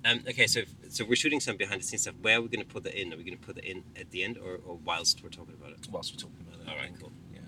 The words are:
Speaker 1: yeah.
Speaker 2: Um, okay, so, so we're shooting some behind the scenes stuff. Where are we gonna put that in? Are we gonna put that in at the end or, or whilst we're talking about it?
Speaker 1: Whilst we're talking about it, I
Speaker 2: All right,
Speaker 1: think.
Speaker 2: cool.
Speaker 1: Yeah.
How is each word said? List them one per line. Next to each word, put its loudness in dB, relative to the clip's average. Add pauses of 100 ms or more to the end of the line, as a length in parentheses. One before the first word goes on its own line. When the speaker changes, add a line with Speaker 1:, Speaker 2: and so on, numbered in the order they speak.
Speaker 1:
yeah. 10
Speaker 2:
Um, 6 (100)
okay, 8
so, 6 (280)
so -2
we're 6
shooting 6
some 0
behind 0
the -4
scenes 0
stuff. -2
Where 8
are 6
we -2
gonna 0
put -8
that -4
in? -2
Are -8
we -10
gonna -8
put -10
that -10
in -6 (160)
at -12
the -2
end -2
or, -6
or -8 (100)
whilst 2
we're -12
talking -12
about -14
it? -14
Speaker 1:
Whilst -4
we're -10
talking -12
about -14
it, -10
I -4
Speaker 2:
All -4
right, -4
Speaker 1:
think. -12
Speaker 2:
cool. -12 (220)
Speaker 1:
Yeah. -12